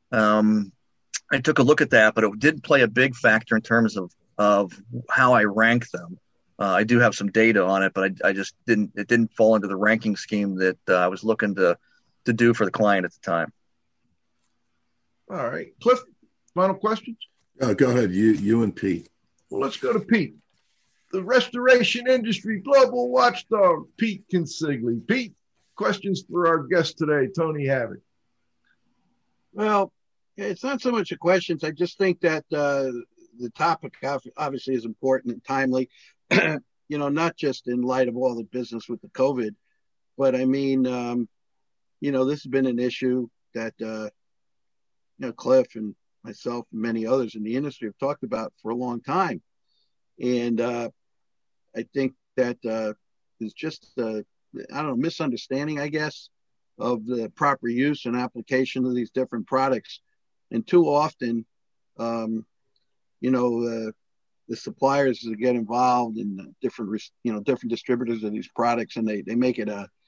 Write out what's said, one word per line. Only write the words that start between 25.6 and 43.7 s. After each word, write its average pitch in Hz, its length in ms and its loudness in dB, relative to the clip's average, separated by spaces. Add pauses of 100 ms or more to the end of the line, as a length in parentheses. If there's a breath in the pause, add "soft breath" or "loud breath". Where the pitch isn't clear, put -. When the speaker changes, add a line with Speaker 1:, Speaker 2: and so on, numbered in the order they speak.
Speaker 2:
questions 196 520 -2
for 170 200 2
our 160 160 2
guest 165 340 0
today, 147 360 2
Tony 156 320 -2
Havoc. 131 340 -2 (1500)
Speaker 4:
Well, 208 400 0 (440)
it's 202 280 -6
not 269 180 -4
so 254 80 0
much 214 220 -2
a 160 40 -8
question. 175 460 0
I 156 80 -4
just 175 280 -4
think 185 220 0
that, 156 320 0
uh, 143 380 0 (480)
the 123 160 -8
topic 156 400 -2 (100)
ob-, 135 180 -6 (140)
obviously 139 380 -6
is 113 100 -2
important 123 480 -2
and - 120 -14
timely, 131 440 0 (220 soft breath)
<clears throat> - 200 -14
you 151 680 -2
know, 143 100 -2
not 165 280 -2
just 135 320 -6
in 123 120 -2
light 127 280 0
of 117 80 -6
all 127 180 0
the 117 100 -8
business 117 420 -10
with 117 140 -10
the - 80 -20
covid, 123 460 -2 (640)
but 135 180 2
I 127 80 0
mean, 135 420 0
um, 120 400 -4 (760)
you 143 100 -2
know, 131 140 0
this 143 160 -4
has 135 80 -14
been 135 160 2
an 120 120 -2
issue 123 520 -2 (240)
that, 113 260 -8